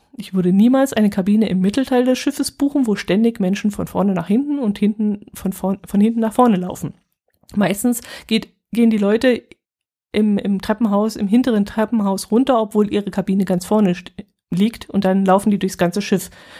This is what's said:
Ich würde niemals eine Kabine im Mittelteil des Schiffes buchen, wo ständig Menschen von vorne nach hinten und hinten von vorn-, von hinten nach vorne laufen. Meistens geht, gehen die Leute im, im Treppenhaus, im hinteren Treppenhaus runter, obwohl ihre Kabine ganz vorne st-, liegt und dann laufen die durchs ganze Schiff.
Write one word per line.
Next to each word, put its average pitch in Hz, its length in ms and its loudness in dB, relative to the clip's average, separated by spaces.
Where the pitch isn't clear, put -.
Ich 202 160 -14
würde 180 200 0
niemals 262 400 4
eine 214 180 2
Kabine 208 380 0
im 190 100 -2
Mittelteil 247 460 0
des 254 160 0
Schiffes - 320 -4
buchen, 277 340 0
wo 208 80 0
ständig 226 460 0
Menschen 202 320 -2
von 175 160 -8
vorne 190 240 0
nach 170 160 -4
hinten 285 320 0
und 208 180 -2
hinten 208 560 -2
von 190 180 -6
vorn-, 196 320 -4
von 202 160 0
hinten 226 200 2
nach 220 120 -2
vorne 240 240 4
laufen. - 380 -8
Meistens 208 440 0
geht, 220 260 -2
gehen 226 200 2
die 220 80 2
Leute 226 440 2
im, 208 260 2
im 196 240 -4
Treppenhaus, 214 540 -2
im 208 100 -4
hinteren 220 400 2
Treppenhaus 208 640 -2
runter, 240 320 2
obwohl 208 300 0
ihre 208 180 -2
Kabine 190 340 0
ganz 180 220 -2
vorne 208 300 2
st-, - 160 -18
liegt 208 380 -2
und 196 160 -2
dann 190 200 2
laufen 196 260 4
die 202 80 2
durchs 196 200 -4
ganze 180 220 0
Schiff. 196 300 -2